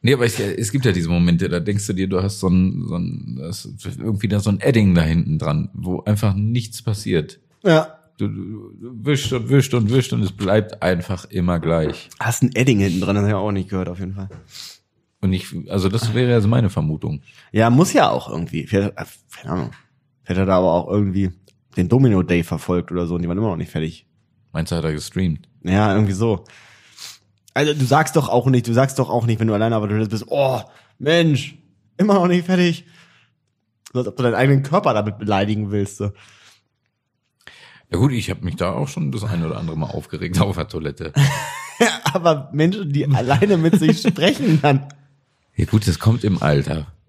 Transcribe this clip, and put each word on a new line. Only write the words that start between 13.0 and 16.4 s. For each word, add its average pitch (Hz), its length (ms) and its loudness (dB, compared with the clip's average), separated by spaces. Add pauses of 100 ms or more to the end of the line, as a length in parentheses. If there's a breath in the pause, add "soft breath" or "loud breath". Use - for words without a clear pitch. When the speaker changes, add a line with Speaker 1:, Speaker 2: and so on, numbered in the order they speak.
Speaker 2:
dran, 98 140 0
das 104 100 0
hab 104 60 2
ich 107 60 0
auch 101 160 -2
nicht 95 180 -4
gehört, 92 180 -4
auf 90 120 -10
jeden 95 140 -8
Fall. 98 140 -10 (920 loud breath)
Speaker 1:
Und 92 120 0
ich, 90 220 -4 (160)
also 95 180 0
das 110 260 -2
wäre 123 200 2
also 107 140 4